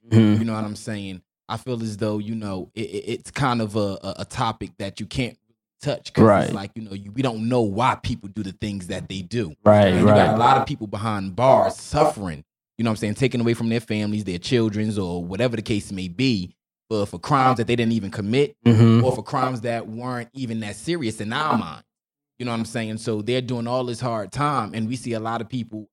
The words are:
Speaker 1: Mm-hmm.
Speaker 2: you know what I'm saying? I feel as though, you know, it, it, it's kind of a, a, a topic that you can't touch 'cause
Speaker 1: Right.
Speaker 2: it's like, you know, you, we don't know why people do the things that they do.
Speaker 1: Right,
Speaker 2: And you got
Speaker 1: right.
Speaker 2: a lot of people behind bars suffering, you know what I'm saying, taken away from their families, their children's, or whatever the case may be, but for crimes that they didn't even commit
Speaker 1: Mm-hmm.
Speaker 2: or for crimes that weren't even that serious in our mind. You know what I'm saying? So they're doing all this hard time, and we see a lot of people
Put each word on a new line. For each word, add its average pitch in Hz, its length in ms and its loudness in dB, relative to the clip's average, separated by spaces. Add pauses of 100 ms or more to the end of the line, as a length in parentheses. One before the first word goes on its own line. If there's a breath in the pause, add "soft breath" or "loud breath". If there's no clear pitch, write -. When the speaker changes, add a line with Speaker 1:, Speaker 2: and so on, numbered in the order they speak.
Speaker 1:
Mm-hmm. 110 320 6
Speaker 2:
you 113 40 -2
know 113 100 -4
what 107 100 -4
I'm 104 120 -8
saying? 98 460 -10 (260)
I 113 80 -6
feel 120 240 -6
as 107 160 -6
though, 107 220 -2
you 107 160 -6
know, 101 400 -8
it, 107 160 -8
it, 98 180 -8
it's - 220 -8
kind 123 320 0
of 104 140 -4
a, 101 260 -2
a, 95 160 -8
a 98 60 -8
topic 110 540 -6
that 98 200 -10
you 107 80 -10
can't 120 320 -6 (420)
touch - 320 -6
'cause - 120 6
Speaker 1:
Right. 101 220 8
Speaker 2:
it's - 60 -4
like, 101 220 -8
you 110 80 -10
know, 101 100 -14
you, 101 200 -12
we 131 100 -4
don't 113 260 -2
know 123 140 2
why 107 320 2
people - 340 -8
do 104 140 -8
the 95 100 -10
things 98 360 -8
that 92 200 -8
they 95 140 -8
do. 90 320 -4 (100)
Speaker 1:
Right, 104 220 10
Speaker 2:
And 90 140 4
you 92 60 8
got 104 200 8
Speaker 1:
right. - 80 2
Speaker 2:
a - 20 2
lot 120 220 6
of - 80 0
people - 220 -6
behind 98 480 -6
bars 117 400 4
suffering, 104 680 -2 (320)
you 113 80 -2
know 113 60 2
what 110 40 0
I'm - 20 -4
saying, 107 180 -2
taken 123 260 0
away 117 140 2
from 117 140 -2
their 117 120 0
families, 104 440 -4
their 90 140 -6
children's, 107 600 0
or 87 260 -4
whatever 107 300 -2
the 113 80 -4
case 104 300 -4
may 92 160 -6
be, 98 440 -2 (380)
but 101 160 0
for 82 140 -12
crimes 131 380 2
that 113 100 -2
they 120 80 2
didn't 117 160 2
even 98 180 -2
commit 113 460 -2 (100)
Speaker 1:
Mm-hmm. 113 380 8
Speaker 2:
or 127 80 4
for 113 100 -6
crimes 135 400 -2
that 117 260 -4
weren't 120 460 -8
even 117 260 -6
that 104 160 -8
serious 156 440 -4
in 107 120 -6
our 147 240 -2
mind. 78 280 -8 (560)
You 123 40 -8
know 123 60 -4
what 117 80 -2
I'm 113 80 -4
saying? 110 320 -6
So 110 240 -4
they're 123 180 -2
doing 120 280 -4
all 127 160 -2
this 120 160 -6
hard 113 320 -4
time, 135 420 -2
and 110 140 -2
we 123 80 -6
see 117 160 -8
a 110 80 -2
lot 113 200 -4
of 110 80 -10
people 110 440 -8